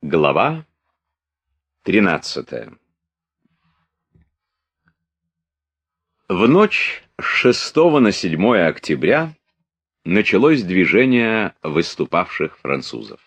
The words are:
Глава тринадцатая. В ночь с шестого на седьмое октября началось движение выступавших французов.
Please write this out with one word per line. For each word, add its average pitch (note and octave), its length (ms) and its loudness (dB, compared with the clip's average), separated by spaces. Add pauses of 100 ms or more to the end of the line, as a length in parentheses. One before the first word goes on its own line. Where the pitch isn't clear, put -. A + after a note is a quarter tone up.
Глава E2+ 600 0 (1160)
тринадцатая. D#2+ 920 -2 (3500)
В F#2+ 200 2
ночь - 560 2 (160)
с - 40 -12
шестого D3+ 760 2
на A2 100 4
седьмое F#2 560 0
октября F#2 680 -2 (680)
началось G#2+ 600 2
движение A2 1000 0
выступавших E2 960 -4
французов. B1+ 680 -8